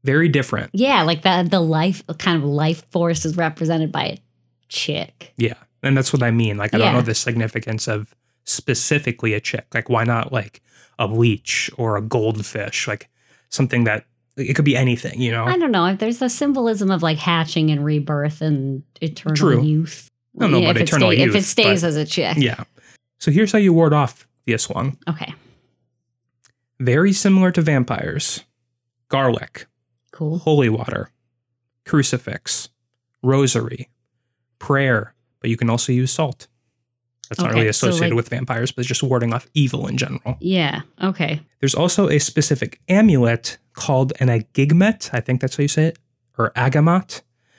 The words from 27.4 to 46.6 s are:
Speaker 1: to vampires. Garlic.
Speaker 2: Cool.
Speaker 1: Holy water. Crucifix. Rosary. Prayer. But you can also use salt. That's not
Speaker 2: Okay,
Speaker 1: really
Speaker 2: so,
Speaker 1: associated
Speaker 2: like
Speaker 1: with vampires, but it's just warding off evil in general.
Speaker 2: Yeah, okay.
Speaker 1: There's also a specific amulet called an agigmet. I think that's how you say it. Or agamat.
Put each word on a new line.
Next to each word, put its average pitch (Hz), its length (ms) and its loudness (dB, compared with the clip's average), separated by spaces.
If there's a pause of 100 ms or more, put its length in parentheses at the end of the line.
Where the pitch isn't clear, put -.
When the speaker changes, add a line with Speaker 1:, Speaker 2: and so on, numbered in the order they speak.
Speaker 1:
to 175 100 0
vampires. 151 840 -2 (640)
Garlic. - 580 -2 (440)
Speaker 2:
Cool. 160 280 -4
Speaker 1:
Holy 143 300 2
water. - 420 -4 (760)
Crucifix. - 840 -2 (520)
Rosary. 127 680 0 (720)
Prayer. 131 540 0 (260)
But 120 100 -4
you 117 80 0
can 117 120 0
also 120 220 0
use 127 200 0
salt. - 360 -4 (840)
That's - 100 -8
not 175 120 0
Speaker 2:
Okay, 113 100 2
Speaker 1:
really 107 120 2
Speaker 2:
so, - 160 2
Speaker 1:
associated 165 260 0
Speaker 2:
like - 20 2
Speaker 1:
with 117 120 -2
vampires, 127 420 -4
but 127 100 -6
it's 123 60 -6
just 123 160 -4
warding 120 300 0
off 120 200 -6
evil 135 340 0
in - 100 -4
general. - 420 -6
Speaker 2:
Yeah, 170 420 -2 (200)
okay. 160 400 -4 (200)
Speaker 1:
There's 139 120 0
also 175 360 2
a 147 100 2
specific - 600 -2 (100)
amulet 147 680 2 (160)
called 131 460 0
an 127 80 2
agigmet. 147 840 2
I 123 60 -2
think 127 220 -2
that's 131 160 -4
how 147 60 0
you 143 40 2
say 156 180 2
it. 165 140 -4 (380)
Or 117 180 0
agamat. 156 640 2 (380)